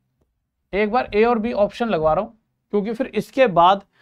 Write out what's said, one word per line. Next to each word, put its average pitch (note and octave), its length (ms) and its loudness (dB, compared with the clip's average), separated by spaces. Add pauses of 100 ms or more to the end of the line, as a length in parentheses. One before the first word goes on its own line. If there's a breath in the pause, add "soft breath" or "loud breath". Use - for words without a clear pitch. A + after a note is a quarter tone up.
(720)
एक G#3 180 -2
बार B3+ 240 -2
ए G#3+ 100 4
और A#3+ 140 2
बी A#3 160 -4
ऑप्शन G#3 340 -2
लगवा D#3 260 0
रहा F#3+ 100 -2
हूँ, - 140 -18 (340)
क्योंकि G#3 200 -4
फिर B3 160 -4
इसके B3 400 0
बाद F#3 360 4 (180)